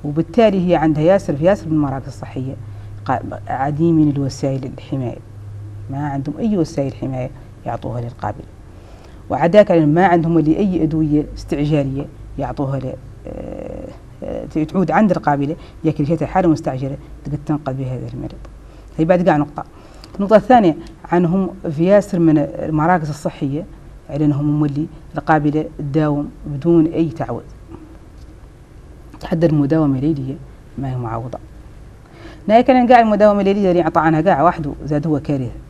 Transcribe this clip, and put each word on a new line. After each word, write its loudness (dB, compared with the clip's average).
وبالتالي 2
هي 4
عندها 2
ياسر 2
في -2
ياسر 2
من -2
المراكز -2
الصحية -10
قا-، 0
عديم 0
من 4
الوسائل -4
الحماية. -8
ما -6
عندهم -6
أي 0
وسائل -2
حماية -8
يعطوها -6
للقابلة. -8
وعداك 4
على 6
ما 4
عندهم 4
اللي 2
أي 0
أدوية 0
استعجالية -2
يعطوها -4
ل-، -8
آه، -12
آه، -6
تعود 0
عند 4
القابلة، 0
ياكل 0
شيء 0
حالة 2
مستعجلة -2
تقد -6
تنقذ -4
بها -6
هذا -8
المريض. -12
هي 2
بعد 4
قاع 4
نقطة. -4
النقطة 4
الثانية 6
عنهم 2
في -2
ياسر 4
من 6
المراكز 0
الصحية -6
على -2
أنهم 2
هم 2
اللي -2
القابلة 2
تداوم 0
بدون 4
أي 0
تعويض. -8
تحدى 0
المداومة 2
ليلية -2
ما -6
هي -6
معوضة. -8
نا 8
كان 4
قاع 10
المداومة 4
الليلية 2
اللي 4
عطى 2
عنها 4
قاع 4
وحده 2
زاد -2
هو 0
كارثة. -4